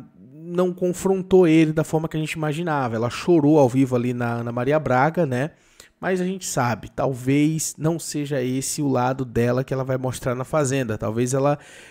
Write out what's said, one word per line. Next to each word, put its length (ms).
não 400
confrontou 760
ele 260
da 100
forma 240
que 80
a 40
gente 140
imaginava. 640
Ela 140
chorou 480
ao 100
vivo 280
ali 180
na 220
Ana 160
Maria 280
Braga, 460
né? 280
Mas 220
a 20
gente 220
sabe, 460
talvez 880
não 180
seja 460
esse 360
o 80
lado 380
dela 380
que 100
ela 100
vai 140
mostrar 380
na 80
Fazenda. 560
Talvez 340
ela 240